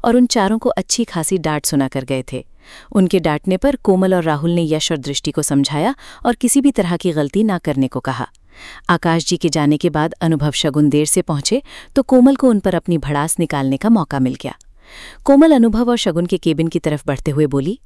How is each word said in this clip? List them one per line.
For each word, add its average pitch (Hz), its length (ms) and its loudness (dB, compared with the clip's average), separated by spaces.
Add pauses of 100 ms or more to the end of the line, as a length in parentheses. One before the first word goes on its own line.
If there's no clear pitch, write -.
और 233 120 2
उन 247 100 6
चारों 220 320 0
को 240 120 -2
अच्छी - 340 -4
खासी 175 340 -4
डांट 156 280 -4
सुना 139 220 0
कर 131 160 -6
गए 131 200 -4 (100)
थे। 131 120 -10 (460)
उनके 190 280 2
डांटने 165 380 -2
पर 277 180 0
कोमल 185 400 2
और 175 80 0
राहुल 156 280 0
ने 170 180 0
यश 156 220 -2
और 160 60 -2
दृष्टि 143 340 -6
को 156 100 -4
समझाया 147 540 -2 (300)
और 240 100 0
किसी 254 260 0
भी 269 100 2
तरह 180 260 -2
की 175 140 -2
गलती 151 320 0
ना 202 140 0
करने 135 300 -2
को 127 120 -6
कहा। 123 280 -6 (640)
आकाश 170 360 0
जी 175 120 -2
के 170 120 -2
जाने 151 280 2
के 170 120 0
बाद 156 320 -2
अनुभव 151 300 0
शगुन 151 380 0
देर 147 160 2
से 180 160 0
पहुंचे 170 420 -4 (320)
तो 277 60 4
कोमल 262 340 6
को 262 140 2
उन 208 100 2
पर 185 160 -2
अपनी 170 220 -2
भड़ास 147 420 -4
निकालने 139 380 -2
का 214 120 -2
मौका 160 300 2
मिल 131 220 0
गया। - 160 -12 (680)
कोमल 294 260 8
अनुभव 233 380 2
और 240 80 0
शगुन 175 280 -2
के 180 120 -2
केबिन 165 300 0
की 160 120 -2
तरफ 151 280 -4
बढ़ते 147 240 -4
हुए 151 140 2
बोली 139 400 -4